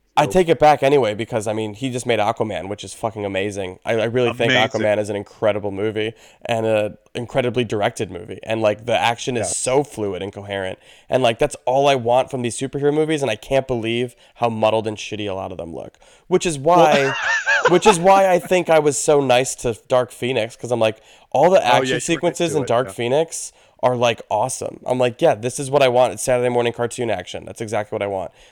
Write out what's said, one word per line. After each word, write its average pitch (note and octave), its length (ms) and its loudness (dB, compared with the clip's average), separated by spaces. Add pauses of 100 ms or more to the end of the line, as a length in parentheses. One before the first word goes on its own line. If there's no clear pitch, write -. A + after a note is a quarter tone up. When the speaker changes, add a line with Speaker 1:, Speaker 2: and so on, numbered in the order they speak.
(160)
Speaker 1:
I D3 100 4
Speaker 2:
too. G2+ 60 -6
Speaker 1:
take F3+ 160 2
it D#3+ 100 2
back D3+ 240 4
anyway, C3+ 320 4
because, G#2+ 320 -6
I A2 60 -2
mean, G#2+ 220 -4
he B2 180 -6
just A#2+ 140 -6
made A#2 140 0
Aquaman, G#2 500 -2
which G#2 160 -10
is G2 80 -16
fucking G#2+ 320 -6
amazing. G2 580 -4
I, A#2 160 -2
I G#2+ 60 0
really A#2 260 0
think A#2+ 220 0
Speaker 2:
Amazing. A#2 280 0
Speaker 1:
Aquaman G#2 160 2
is G#2 120 -2
an G#2 80 -4
incredible G2+ 540 -4
movie G#2+ 420 -4 (320)
and A2+ 200 -2
an G#2+ 320 0 (160)
incredibly B2 520 -2
directed G#2+ 440 -2
movie. F#2 340 -12
And, A2+ 180 -4
like, G#2+ 240 0
the A#2 120 0
action A#2 380 -2
is G#2 120 -2
Speaker 2:
Yeah. - 60 -6
Speaker 1:
so C3+ 300 0
fluid G2 400 -6
and G2 80 -8
coherent. G2 480 -8 (300)
And, B2+ 120 0
like, A#2 160 2
that's D3 280 -2
all C#3 240 2
I C#3 60 4
want B2+ 360 0
from B2+ 120 -6
these A#2 140 -6
superhero C#3+ 360 -2
movies, D#3 280 0
and C3 80 0
I G#2+ 60 -2
can't C3+ 320 -2
believe A#2+ 480 -4 (200)
how A#2+ 120 -2
muddled A2 400 0
and G#2+ 80 -6
shitty G#2 340 -8
a F#2 40 -6
lot F#2+ 180 -8
of F2+ 60 -12
them E2 180 -12
look. - 220 -14 (300)
Which F3+ 180 0
is D#3 120 -2
why, D#3+ 360 6
Speaker 2:
Well C#3 220 2 (260)
<laughs> - 300 0
Speaker 1:
which F3 140 4
is G3 140 6
why G3 320 6
I F3 80 4
think F3+ 300 0
I D#3+ 100 6
was D3 180 2
so D3 220 4
nice C3 360 2
to A#2+ 220 -4 (120)
Dark B2+ 240 2
Phoenix, B2 420 -2
'cause A#2+ 160 -8
I'm A#2+ 80 0
like, A2 220 0 (320)
all D#3+ 160 4
the F#3+ 100 6
Speaker 2:
Oh, - 20 6
yeah, - 120 0
Speaker 1:
action C3 160 2
Speaker 2:
you B2+ 60 0
were B2 40 -2
Speaker 1:
sequences E3 520 -2
Speaker 2:
into D#3 80 -2
Speaker 1:
in C3+ 40 -2
Speaker 2:
it, B2 40 -6
Speaker 1:
Dark B2 200 2
Speaker 2:
yeah. F#2+ 60 -12
Speaker 1:
Phoenix C3 580 -2 (320)
are, B2+ 120 2
like, A#2+ 340 0
awesome. - 560 -4
I'm B2+ 140 -2
like, B2 240 0
"Yeah, D#3 100 4
this A#2 260 -6
is C3+ 120 -8
what C#3+ 100 4
I C3+ 60 6
want. B2 260 4
It's A2+ 80 -10
Saturday B2 280 0
morning A#2+ 220 0
cartoon A#2 380 -4
action. F2+ 360 -6
That's - 160 -14
exactly G#2+ 340 -4
what G#2 80 -4
I G2+ 40 -2
want." F#2+ 240 -6 (200)